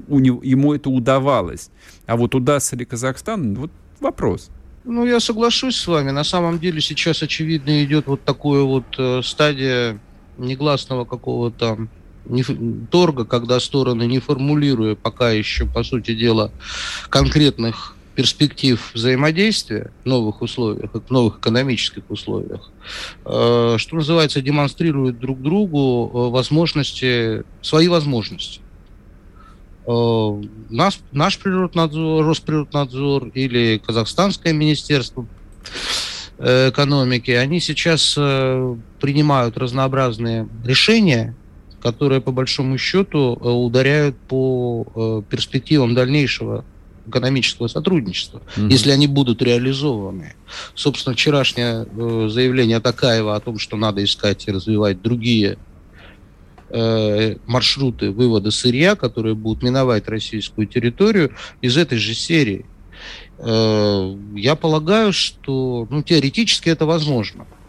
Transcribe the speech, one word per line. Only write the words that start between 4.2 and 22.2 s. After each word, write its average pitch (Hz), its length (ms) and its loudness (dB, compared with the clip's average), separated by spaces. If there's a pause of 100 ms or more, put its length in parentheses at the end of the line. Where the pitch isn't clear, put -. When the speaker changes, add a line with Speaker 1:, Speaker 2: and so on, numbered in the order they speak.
Speaker 2:
Ну, 240 220 0
я 240 140 4
соглашусь 233 560 0
с - 100 -6
вами. 151 240 0
На 143 140 -2
самом 170 340 0
деле 160 220 -2
сейчас, 151 420 -2
очевидно, 151 640 0
идёт 143 220 0
вот 139 180 -2
такое 143 400 2
вот, 131 220 0 (120)
э, 127 240 0
стадия 127 800 0 (340)
негласного 131 720 -4
какого-то 120 800 -4 (380)
неф-, 123 240 -2 (400)
торга, 165 340 4
когда 120 360 0
стороны, 123 460 0
не 127 140 2
формулируя 135 800 2
пока 117 300 0
ещё, 110 380 -2
по 117 160 -2
сути 117 300 -4
дела, 110 380 2 (580)
конкретных 135 880 2 (160)
перспектив 135 800 0
взаимодействия 131 960 0 (120)
в - 40 -4
новых 117 340 0
условиях, 113 520 -4
в - 180 -8
новых 120 260 2
экономических 120 680 -2
условиях, 101 640 -8 (540)